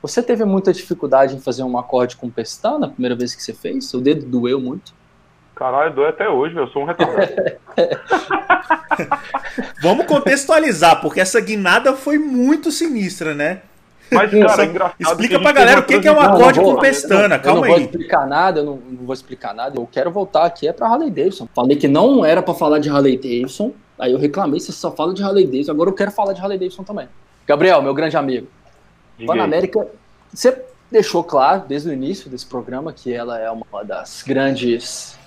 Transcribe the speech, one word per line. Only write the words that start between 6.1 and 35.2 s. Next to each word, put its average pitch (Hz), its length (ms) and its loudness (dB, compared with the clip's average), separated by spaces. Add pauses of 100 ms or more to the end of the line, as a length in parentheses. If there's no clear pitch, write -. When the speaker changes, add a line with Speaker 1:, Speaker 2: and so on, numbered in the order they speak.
Speaker 2:
hoje, 160 280 -2
velho. 147 120 -4
Eu 117 40 -14
sou 143 120 -6
um 143 40 -6
retardado. 170 440 0 (460)
Speaker 1:
<laughs> 320 1400 -2 (600)
Speaker 3:
Vamos 214 240 2
contextualizar, 277 960 2
porque 156 200 -2
essa 185 200 2
guinada 208 540 2
foi 294 240 -2
muito 294 520 0
sinistra, 208 640 -4
né? 156 280 -4 (500)
Speaker 2:
Mas, 208 180 4
Speaker 3:
Só 208 140 6
Speaker 2:
cara, 202 200 6
é - 20 0
engraçado 175 320 -4
Speaker 3:
explica 170 300 0
Speaker 2:
que 185 60 0
a - 40 4
gente - 40 0
Speaker 3:
pra 294 100 4
galera 269 280 8
o - 40 -2
Speaker 2:
teve 262 160 2
Speaker 3:
que, - 20 -6
que 311 60 4
é 302 40 8
um - 20 8
Speaker 2:
uma 294 80 6
Speaker 1:
Não, 285 100 6
eu - 0 -
não 214 80 6
Speaker 3:
acorde 240 200 8
Speaker 1:
vou, 185 140 6
Speaker 3:
com - 60 0
pestana, 233 440 2
Speaker 1:
eu 202 40 2
não, 143 100 2
Speaker 3:
calma 175 220 2
Speaker 1:
eu - 40 2
não - 0 -
Speaker 3:
aí. - 60 2
Speaker 1:
vou 170 100 6 (100)
explicar 147 360 -2
nada, 160 340 0
eu 147 40 -2
não, 143 120 -8
não 127 300 -16
vou 131 80 -6
explicar 127 400 -14
nada. 123 240 -8
Eu 117 80 -8
quero 143 240 -4
voltar 185 360 0
aqui 170 200 -4
é 165 60 0
pra 226 160 -4
Harley 269 220 0
Davidson. 147 440 -4
Falei 139 220 2
que 147 100 0
não 190 380 4
era 170 180 4
pra 180 120 -2
falar 151 260 2
de 147 100 -2
Harley 139 260 2
Davidson. 127 560 -6 (280)
Aí 127 120 0
eu 139 60 0
reclamei, 147 400 -2
"Você - 140 -10
só - 180 -8
fala 160 220 -4
de 185 100 -6
Harley 196 220 2
Davidson", 143 280 -4
agora 156 180 0
eu 190 40 -6
quero 202 160 -4
falar 202 220 -4
de 180 80 -8
Harley 196 180 -6
Davidson 185 240 -8
também. 185 260 -12 (380)
Gabriel, 151 360 4
meu 139 120 -2
grande 160 220 -2
amigo, 135 320 -4 (680)
Speaker 2:
Diga 113 140 -4
aí. 185 60 0
Speaker 1:
Panamérica, 180 480 -2 (460)
você 254 320 0 (260)
deixou 190 320 2
claro 156 460 2
desde 147 200 -6
o 156 40 -6
início 139 380 -8
desse 123 160 -14
programa 127 460 -10
que - 200 -10
ela 117 260 -8
é 113 120 -6
uma 110 340 -12
das - 380 -12
grandes 131 1040 -4